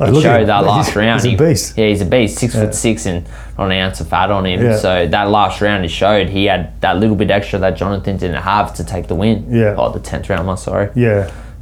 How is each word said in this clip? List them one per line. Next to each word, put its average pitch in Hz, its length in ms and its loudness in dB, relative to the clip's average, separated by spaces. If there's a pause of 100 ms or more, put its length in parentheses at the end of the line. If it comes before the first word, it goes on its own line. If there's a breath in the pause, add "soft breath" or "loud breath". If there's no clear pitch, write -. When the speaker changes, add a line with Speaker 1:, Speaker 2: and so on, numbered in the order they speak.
Speaker 1:
Oh, - 40 2
Speaker 2:
it 101 60 4
Speaker 1:
look 143 140 4
at - 20 4
Speaker 2:
showed 117 140 4
Speaker 1:
him. 104 60 2
Speaker 2:
that 104 120 2
Speaker 1:
He's, 98 80 2
Speaker 2:
last 101 300 2
round. 110 240 2
Speaker 1:
he's 120 60 2
a - 20 0
Speaker 2:
He, 110 80 2
Speaker 1:
beast. 147 400 0
Speaker 2:
yeah, 110 100 2
he's 101 140 2
a 95 40 -2
beast, 110 340 0
six 120 140 -2
Speaker 1:
Yeah. 113 120 0
Speaker 2:
foot 107 100 -2
six 117 300 -2
and 87 180 -4 (340 loud breath)
not 98 100 -2
an 95 40 0
ounce 95 300 -2
of 82 80 -8
fat 92 220 2
on 95 140 0
him. 92 160 0
Speaker 1:
Yeah. 117 140 4
Speaker 2:
So 92 320 2
that 101 220 0
last 101 320 2
round, 101 240 2
it 80 60 -4
showed 95 360 2
he 98 200 0
had 87 240 0 (100)
that 92 180 2
little 110 160 2
bit 95 160 0
extra 101 280 0
that 92 180 0
Jonathan 95 400 -4
didn't 85 240 -4
have 101 320 0
to 85 100 -8
take 90 240 -6
the 90 80 -4
win. 107 340 0
Speaker 1:
Yeah. 110 280 2
Speaker 2:
Oh, 58 140 0
the - 80 -8
tenth - 300 -8
round, 92 200 -2
I'm 92 80 -4
sorry. 95 360 -4
Speaker 1:
Yeah. 107 360 0 (320 loud breath)